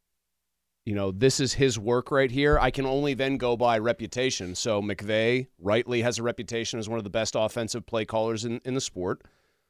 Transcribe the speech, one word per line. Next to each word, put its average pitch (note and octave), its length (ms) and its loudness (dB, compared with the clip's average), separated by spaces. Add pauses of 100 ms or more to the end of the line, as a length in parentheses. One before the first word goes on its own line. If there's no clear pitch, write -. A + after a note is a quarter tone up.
(840)
you G#2+ 100 -4
know, G2 180 0
this B2 260 4
is C3 160 0
his C3 240 2
work A#2+ 320 0
right C3+ 200 4
here, C#3+ 280 4
I B2+ 120 4
can C3+ 160 -2
only C#3 280 0
then C3+ 220 0
go A#2+ 200 0
by A#2 220 4
reputation. A2+ 760 -2
So G#2 280 0
McVay A2 640 0 (100)
rightly A#2 440 2
has A#2+ 160 0
a A2+ 40 -6
reputation A#2 560 -4
as G#2+ 100 -6
one A#2 100 -4
of G2+ 60 -6
the G2+ 60 -10
best A2 280 -2
offensive A2 480 -2
play A2+ 200 -2
callers A2+ 400 -2
in, A#2 180 -4
in B2+ 100 -4
the C3+ 60 -2
sport. F#2 420 -6 (480)